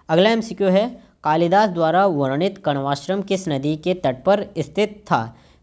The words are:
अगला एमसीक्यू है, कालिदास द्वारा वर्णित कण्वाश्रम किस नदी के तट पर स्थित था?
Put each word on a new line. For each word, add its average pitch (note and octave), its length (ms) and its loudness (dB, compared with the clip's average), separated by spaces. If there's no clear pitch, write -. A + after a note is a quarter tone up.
अगला F3 200 4
एमसीक्यू A3+ 380 -2
है, G3+ 360 0
कालिदास E3+ 460 2
द्वारा E3+ 360 2
वर्णित D#3 520 0
कण्वाश्रम C#3+ 640 -4
किस F#3 280 -4
नदी D3 260 -2
के F3 180 -2
तट B2+ 300 -4
पर G3+ 220 2
स्थित G#3 480 -4
था? A#2 320 -4